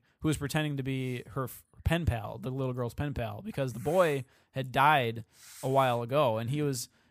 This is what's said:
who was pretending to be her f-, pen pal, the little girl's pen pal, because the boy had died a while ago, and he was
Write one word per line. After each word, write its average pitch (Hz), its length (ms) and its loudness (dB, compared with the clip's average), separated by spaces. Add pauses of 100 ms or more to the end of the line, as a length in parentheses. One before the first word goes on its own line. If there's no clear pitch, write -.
(200)
who 156 80 0
was 156 100 0
pretending 147 400 -2
to 135 40 -4
be 131 400 -4 (100)
her 135 120 -4
f-, - 180 -12 (220)
pen 165 220 2
pal, 110 320 -2
the 131 120 -6
little 131 220 -2
girl's 123 220 -4
pen 147 180 -4
pal, 110 320 -6
because 135 300 -4
the 107 60 -8
boy 151 440 4 (280)
had 135 200 -6
died 135 520 4 (380)
a 135 60 -2
while 131 340 4
ago, 120 360 2
and 117 100 -2
he 147 140 -2
was 135 260 -2 (220)